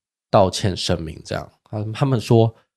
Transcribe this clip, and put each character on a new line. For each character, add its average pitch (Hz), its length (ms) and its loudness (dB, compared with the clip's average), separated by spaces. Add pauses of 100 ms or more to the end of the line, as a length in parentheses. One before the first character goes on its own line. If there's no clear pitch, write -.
(300)
道 95 200 4
歉 90 260 -4
声 87 240 -4
明， 80 240 -12
这 - 120 -10
样。 - 140 -12 (120)
他， 107 300 -10
他 139 120 -2
们 135 160 0
说， 113 320 4 (240)